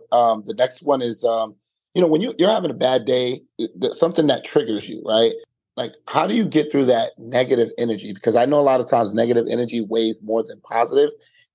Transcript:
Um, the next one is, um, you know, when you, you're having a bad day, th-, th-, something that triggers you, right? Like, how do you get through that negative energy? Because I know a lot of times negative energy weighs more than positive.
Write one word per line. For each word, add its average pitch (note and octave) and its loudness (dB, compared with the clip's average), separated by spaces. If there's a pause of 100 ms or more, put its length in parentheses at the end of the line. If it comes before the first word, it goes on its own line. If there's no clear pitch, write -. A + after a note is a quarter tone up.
(120)
Um, A2+ 2
the A2 -8
next B2 -2
one C#3 0
is, A#2 -6
um, A2+ -2 (400)
you F3+ 2
know, E3+ 4
when D#3 2
you, A#3+ -4
you're G#3+ 4
having F#3+ -2
a A#2+ -8
bad B2+ 0
day, B2+ -2 (160)
th-, A2+ -6 (100)
th-, B2 -2
something E3 2
that C3 0
triggers A2+ -2
you, - -12
right? A2+ 4 (460)
Like, B2 -8 (140)
how D#3+ 0
do G#3 -2
you A3+ 0
get D3+ 0
through C#3 2
that A2+ 2
negative A#2+ 0 (100)
energy? G#2+ -4
Because A2 0
I A#2+ 4
know D3 2
a - 4
lot C3 4
of A#2+ -4
times A2+ 0
negative A#2 2
energy A#2 -2
weighs A2 -2
more A2 -2
than A2 -14
positive. B2 0 (460)